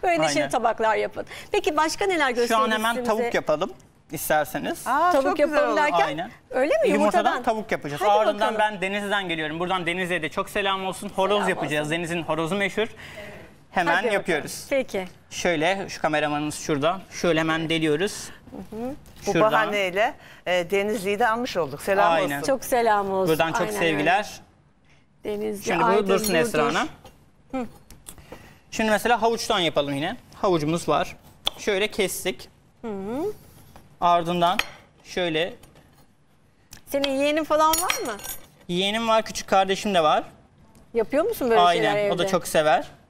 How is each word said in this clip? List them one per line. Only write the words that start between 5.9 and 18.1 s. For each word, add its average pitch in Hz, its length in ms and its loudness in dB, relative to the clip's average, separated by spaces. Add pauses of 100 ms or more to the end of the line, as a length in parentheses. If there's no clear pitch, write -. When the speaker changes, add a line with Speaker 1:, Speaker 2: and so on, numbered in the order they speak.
Speaker 2:
Aynen. 240 260 -6 (180)
Speaker 1:
öyle 269 240 0
mi? 622 160 2
Speaker 2:
Yumurtadan 294 100 2
Speaker 1:
Yumurtadan. 269 440 2
Speaker 2:
tavuk 220 280 -2
yapacağız. 147 300 -4
Speaker 1:
Hadi 202 100 4
Speaker 2:
Ardından 214 280 2 (140)
Speaker 1:
bakalım. 220 60 -2
Speaker 2:
ben 214 220 0
Denizli'den 196 480 -2
geliyorum. 160 300 -4
Buradan 180 260 -2
Denizli'ye 175 360 -2
de 156 80 -4
çok 190 200 -6
selam 196 360 -2
olsun. 190 300 -8
Horoz 190 200 2
Speaker 1:
Selam 196 140 0
Speaker 2:
yapacağız. 151 380 -2
Speaker 1:
olsun. 160 100 -2
Speaker 2:
Deniz'in 170 260 -4
horozunu 160 360 -2
meşhur. 202 280 -2 (840)
Hemen 175 200 0
Speaker 1:
Hadi 170 60 2
bakalım. 214 160 0
Speaker 2:
yapıyoruz. - 560 -4
Speaker 1:
Peki. 220 380 -2 (220)
Speaker 2:
Şöyle, 175 600 0
şu - 120 -10
kameramanımız 151 540 0
şurada. 165 460 -2 (100)
Şöyle 165 280 2
hemen 160 300 0
deliyoruz. 160 600 0 (220)